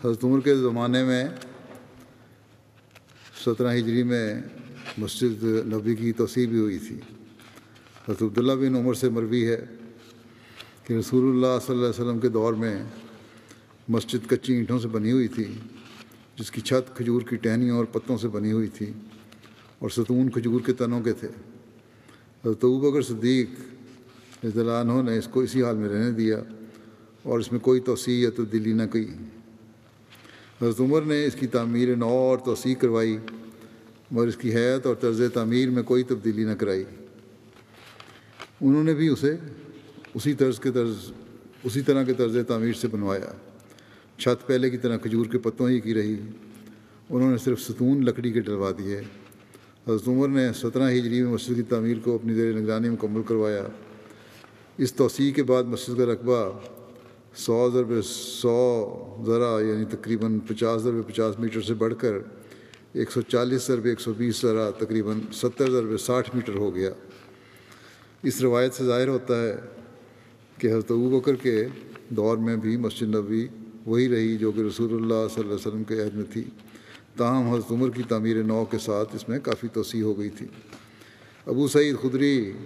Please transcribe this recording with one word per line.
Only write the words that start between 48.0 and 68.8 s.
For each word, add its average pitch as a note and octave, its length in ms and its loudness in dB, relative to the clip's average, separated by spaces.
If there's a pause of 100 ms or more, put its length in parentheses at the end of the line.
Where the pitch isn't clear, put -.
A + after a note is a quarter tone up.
لکڑی A#2+ 280 0
کے A#2 80 2
ڈلوا G2 380 -2
دیے۔ G2+ 200 -4 (880)
حضرت A2 200 0
عمر C3 200 2
نے C3 240 2
سترہ B2+ 380 0
ہجری B2 320 2
میں A#2+ 100 2
مسجد A#2 240 -2
کی A#2+ 60 0
تعمیر A2+ 420 0
کو A#2+ 100 2
اپنی A2+ 200 0
زیر A2+ 180 2
نگرانی A2 360 0
مکمل A2 340 -2
کروایا۔ G#2+ 440 0 (1120)
اس B2+ 160 0
توسیع C#3 380 2
کے C#3+ 100 2
بعد B2+ 220 4
مسجد A#2 340 -4
کا B2+ 140 4
رقبہ A2 460 0 (760)
سو A#2+ 360 2
ضرب A#2+ 340 0
سو A#2+ 840 0 (380)
ذرا، A#2 340 2
یعنی G#2+ 240 0
تقریباً A2 540 -2
پچاس A2+ 440 0
ضرب A#2 260 0
پچاس A2 300 0
میٹر A2+ 220 -2
سے G#2+ 140 -2
بڑھ A2+ 240 0
کر A#2 140 0 (800)
ایک - 180 -2
سو A#2+ 120 0
چالیس B2 440 0
ضرب A#2 180 0
ایک A#2 160 0
سو A#2 120 -4
بیس A2+ 300 -2
ذرا، A2 280 2
تقریباً G#2+ 500 -2 (120)
ستر B2+ 380 0
ضرب A2 300 0
ساٹھ B2 360 -2
میٹر A2 180 -4
ہو G2 200 -2
گیا۔ F#2+ 160 -2 (1300)
اس A2+ 180 -2
روایت B2+ 340 2
سے C3+ 100 -4